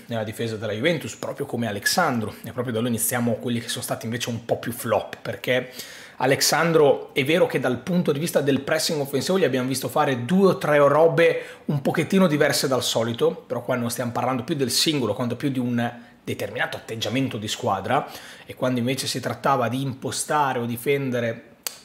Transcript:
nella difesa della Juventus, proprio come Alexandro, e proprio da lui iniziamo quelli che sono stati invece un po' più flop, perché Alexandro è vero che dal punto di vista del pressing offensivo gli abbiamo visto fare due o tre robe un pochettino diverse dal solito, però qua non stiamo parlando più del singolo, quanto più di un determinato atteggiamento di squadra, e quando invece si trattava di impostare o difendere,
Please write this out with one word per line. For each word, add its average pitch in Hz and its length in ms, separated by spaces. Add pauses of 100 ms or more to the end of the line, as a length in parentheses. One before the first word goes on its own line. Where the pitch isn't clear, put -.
nella 113 180
difesa 110 320
della 104 160
Juventus, 135 420
proprio - 320
come 117 220
Alexandro, 107 760
e - 80
proprio 127 240
da 110 60
lui 123 80
iniziamo 117 460
quelli 120 260
che - 80
sono - 160
stati 120 220
invece 117 240
un 113 140
po' 117 140
più - 140
flop, - 500
perché 123 480 (460)
Alexandro 147 1000
è 143 100
vero 160 220
che 147 140
dal 127 180
punto 175 320
di 139 80
vista 165 220
del 139 220
pressing 156 380
offensivo 143 380
gli 180 60
abbiamo 131 240
visto 131 200
fare 135 360
due 185 240
o 170 100
tre 147 200
robe 156 640 (240)
un 147 140
pochettino 180 460
diverse 147 400
dal 127 160
solito, 117 640
però 117 160
qua 131 140
non 120 140
stiamo 120 200
parlando 123 320
più - 140
del 131 160
singolo, 131 420
quanto 120 220
più 147 140
di 127 100
un 120 320 (320)
determinato 113 520
atteggiamento 113 640
di 107 80
squadra, 110 580 (400)
e - 120
quando 127 240
invece 127 260
si - 140
trattava 120 480
di 127 120
impostare 135 800
o 117 60
difendere, 120 840 (340)